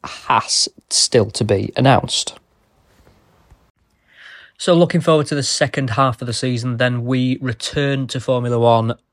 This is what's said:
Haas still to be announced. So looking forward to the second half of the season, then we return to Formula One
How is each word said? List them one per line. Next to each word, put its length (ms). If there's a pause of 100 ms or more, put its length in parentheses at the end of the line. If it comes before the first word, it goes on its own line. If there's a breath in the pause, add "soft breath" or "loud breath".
Haas 640 (220)
still 420
to 140
be 320
announced. 600 (2250 loud breath)
So 160
looking 280
forward 260
to 80
the 80
second 480
half 300
of 40
the 80
season, 440
then 280
we 320
return 720
to 120
Formula 400
One 380 (160)